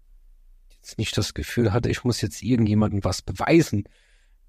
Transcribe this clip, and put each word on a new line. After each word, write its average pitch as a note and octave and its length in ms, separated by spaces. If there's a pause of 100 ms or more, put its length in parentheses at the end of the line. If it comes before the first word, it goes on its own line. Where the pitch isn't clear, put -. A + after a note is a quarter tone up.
(760)
jetzt - 220
nicht - 200
das - 160
Gefühl G#2+ 380
hatte, A#2+ 180
ich - 140
muss A#2 160
jetzt - 220
irgendjemandem G#2+ 640
was F#2 180
beweisen. A2 640 (640)